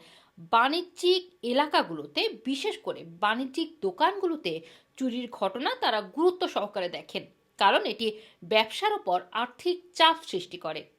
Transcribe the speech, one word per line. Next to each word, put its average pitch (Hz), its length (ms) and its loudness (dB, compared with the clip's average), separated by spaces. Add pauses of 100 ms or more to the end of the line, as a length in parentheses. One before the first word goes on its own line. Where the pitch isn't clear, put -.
(500)
বাণিজ্যিক 349 760 2 (200)
এলাকাগুলোতে, 240 800 0 (240)
বিশেষ 277 320 -4
করে - 240 -8 (180)
বাণিজ্যিক 262 500 -2 (120)
দোকানগুলোতে 320 720 0 (420)
চুরির 247 360 -4
ঘটনা 240 440 -2
তারা 254 240 0 (100)
গুরুত্ব 359 380 2
সহকারে 196 420 -4
দেখেন, 160 340 -10 (360)
কারণ 214 260 6
এটি 226 220 -4 (360)
ব্যবসার 220 500 2
ওপর 180 240 0 (140)
আর্থিক 247 460 -4 (160)
চাপ 320 300 6
সৃষ্টি 180 340 -8
করে 156 240 -8 (180)